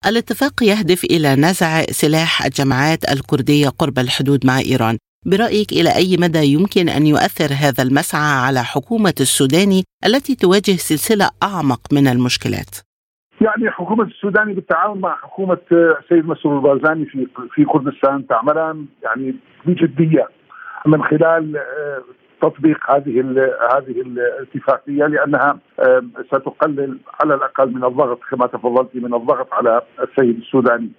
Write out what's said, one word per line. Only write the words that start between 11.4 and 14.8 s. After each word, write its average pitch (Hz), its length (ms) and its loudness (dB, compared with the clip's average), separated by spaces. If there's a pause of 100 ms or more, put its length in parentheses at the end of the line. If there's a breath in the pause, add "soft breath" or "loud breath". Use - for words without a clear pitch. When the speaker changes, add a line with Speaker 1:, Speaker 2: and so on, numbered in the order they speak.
Speaker 1:
أعمق 160 380 -2 (120)
من 139 140 4
المشكلات؟ 123 680 -2 (640)
Speaker 2:
يعني، 220 300 0
حكومة 208 320 -2
السوداني 202 500 -2
بالتعاون 185 480 -2